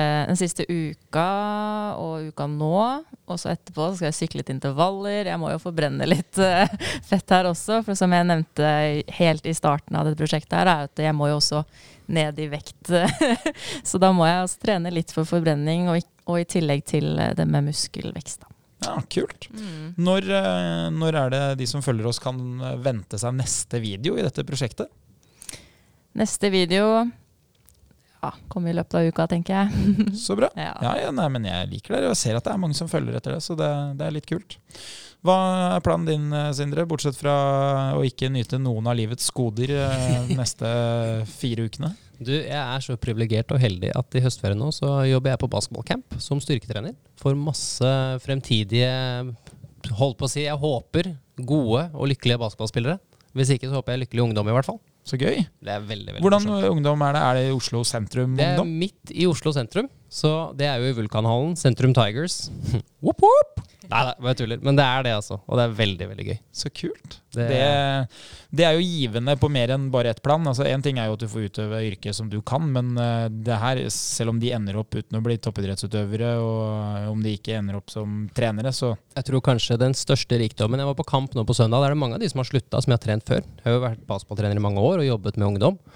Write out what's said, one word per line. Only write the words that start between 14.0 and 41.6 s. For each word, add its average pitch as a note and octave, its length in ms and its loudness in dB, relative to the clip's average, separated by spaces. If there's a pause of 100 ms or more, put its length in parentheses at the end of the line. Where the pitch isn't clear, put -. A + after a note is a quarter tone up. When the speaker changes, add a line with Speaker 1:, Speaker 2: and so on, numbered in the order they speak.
Speaker 1:
da F#3+ 160 6
må E3+ 80 6
jeg F3 240 4
også - 160 -10
trene F3 320 0
litt E3+ 160 -2
for D#3+ 160 0
forbrenning, E3 640 2
og E3+ 80 2
i, - 40 -2 (280)
og F3 80 2
i E3+ 80 -4
tillegg D3 380 0 (100)
til, D3 240 0
eh, D#3+ 160 0
det E3+ 160 2
med C#3+ 160 2
muskelvekst, - 760 -8
da. - 80 -20 (340)
Speaker 2:
Ja, - 80 -6 (160)
kult. - 400 -4
Speaker 1:
Mm. F3 400 -12 (160)
Speaker 2:
Når, F#3+ 320 2
eh, F3+ 440 0 (120)
når D#3+ 300 0
er B2+ 100 -2
det C#3 80 0 (160)
de B2 80 -2
som C#3 160 -4
følger A#2 240 0
oss A#2 160 -4
kan, B2+ 160 -4 (240)
eh, C3 160 -6
vente A2+ 400 -4
seg B2 160 -2
neste - 480 -2
video A2 320 -2
i - 80 0
dette - 240 -4
prosjektet? C3+ 400 -6 (1300)
Speaker 1:
Neste - 360 0
video, G3 520 4 (1200)
ja, - 60 -4 (180)
kommer F3 240 -4
i E3+ 60 0
løpet F3 180 -4
av E3+ 140 4
uka, E3 180 0
tenker E3+ 300 0
jeg. G3+ 400 4
<laughs> G#3 260 0
Speaker 2:
Så G3+ 160 -2
bra. A#3+ 160 4
Speaker 1:
Ja. D#3 240 -6
Speaker 2:
Ja, - 120 0 (100)
ja, - 100 -2
nei, B3 180 0
men B2+ 200 -2
jeg F2+ 240 -2
liker - 240 -6
det. - 80 0
Jeg A#3 160 2
ser A2+ 180 0
at - 80 -4
det G#3+ 60 -2
er G3+ 100 -2
mange D3+ 160 -2
som E3+ 80 -6
følger C3+ 320 -2
etter C3 160 -6
det, E3 80 -6
så E3+ 160 -6
det, D3+ 120 0 (280)
det D3+ 80 -4
er D#3 80 -4
litt D3+ 160 -8
kult. - 280 -8 (680)
Hva F#3 80 8 (380)
er F3+ 100 0
planen E3+ 240 2
din, D3+ 240 0
eh, D3 240 -2
Sindre, C#3+ 320 -2
bortsett D3 320 -2
fra C#3+ 140 0 (680)
å C#3+ 80 2
ikke C3 240 -2
nyte C3 320 -2
noen A#2 240 0
av A#2+ 80 2
livets A#2 400 -2
goder, B2 400 0
eh, B2+ 600 0
<laughs> C3 40 0
neste A#2 320 -2 (640)
fire A#2 320 -2